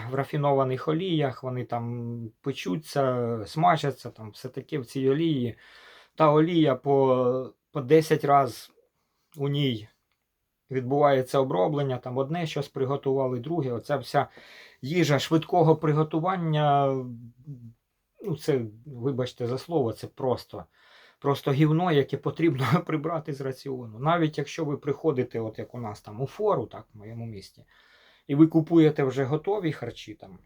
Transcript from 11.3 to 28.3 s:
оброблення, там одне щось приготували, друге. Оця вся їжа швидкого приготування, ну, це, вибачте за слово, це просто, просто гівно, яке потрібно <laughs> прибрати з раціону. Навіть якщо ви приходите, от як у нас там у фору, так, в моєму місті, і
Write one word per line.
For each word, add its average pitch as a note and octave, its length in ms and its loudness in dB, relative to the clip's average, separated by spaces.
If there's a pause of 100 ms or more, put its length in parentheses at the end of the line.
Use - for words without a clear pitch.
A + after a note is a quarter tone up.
оброблення, C#3+ 600 0
там B2 200 -6
одне D#3 280 -4
щось D3 220 -6
приготували, C3+ 720 -2
друге. C3+ 340 -4
Оця A#2 240 -4
вся - 320 -2 (540)
їжа C#3+ 360 2
швидкого D#3+ 580 4
приготування, D#3 1200 2 (1300)
ну, F3 140 -4
це, C#3 240 0 (260)
вибачте B2 600 -6
за B2+ 120 -4
слово, C3 340 -2
це - 140 -12
просто, - 580 -6 (540)
просто C#3 340 -2
гівно, D#3 400 4
яке C#3 240 2
потрібно C#3 580 -2
<laughs> F3+ 120 0
прибрати D#3 460 -4
з C3+ 80 -10
раціону. B2+ 580 -10
Навіть D#3 400 0
якщо D#3 260 -6
ви C#3+ 120 -2
приходите, B2+ 640 -2
от A2 180 -6
як - 160 -12
у B2 40 -10
нас G#2+ 220 -10
там G#2+ 200 -14
у C3+ 60 -4
фору, F#3 400 -2
так, - 280 -16
в G#2+ 40 -20
моєму A2+ 280 -14
місті, G2+ 380 -16 (640)
і C#3+ 80 -2